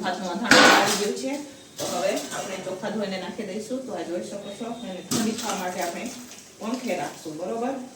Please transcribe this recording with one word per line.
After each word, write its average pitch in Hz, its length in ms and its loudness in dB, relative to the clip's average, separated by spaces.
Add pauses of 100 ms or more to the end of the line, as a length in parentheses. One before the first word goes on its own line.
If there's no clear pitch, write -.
ભાતનું 185 300 0
અથાણું - 380 10
આવી 196 300 6
ગયું 233 200 0
છે. 269 120 0 (440)
તો - 80 -4
હવે - 280 2 (220)
આપણે 190 300 -4
ચોખા 185 240 -4
ધોઈને 196 340 -2
નાખી 202 280 -6
દઈશું. 220 340 -4
તો 208 80 -8
આ 165 160 -4
જોઈ 180 200 -2
શકો 202 200 -8 (100)
છો, 226 80 -6 (220)
એને 180 200 -8
ઠંડી 220 320 2
થવા 190 200 -2
માટે 185 200 -2
આપણે 185 300 -4 (480)
પંખે 240 420 -2
રાખશું, 160 360 -8
બરોબર? 226 360 -2 (220)